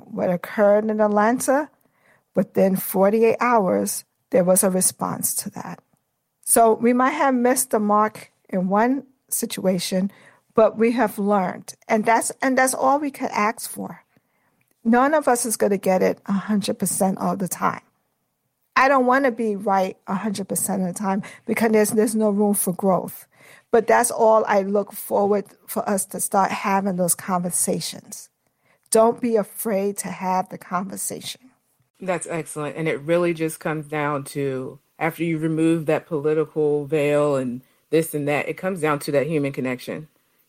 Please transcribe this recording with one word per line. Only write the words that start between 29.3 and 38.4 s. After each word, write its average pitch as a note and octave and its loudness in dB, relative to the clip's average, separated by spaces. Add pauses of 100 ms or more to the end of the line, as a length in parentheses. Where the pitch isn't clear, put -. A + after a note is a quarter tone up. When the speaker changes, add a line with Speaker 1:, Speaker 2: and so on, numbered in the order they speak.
Speaker 1:
afraid G3+ -2
to - -10
have F#3 -4
the F3+ -14
conversation. F#3+ -8 (580)
Speaker 2:
That's F3+ -4
excellent. D3+ -8
And D#3+ -4
it C3+ -2
really E3+ 0
just D#3+ -6
comes D#3 -6
down D3 -4
to, C3+ -8 (180)
after D#3+ -4
you E3 -2
remove D#3+ 0
that D#3 -2
political D3+ -2
veil D3 2
and B2+ -4 (300)
this D#3+ 0
and D3 -4
that, C#3+ 0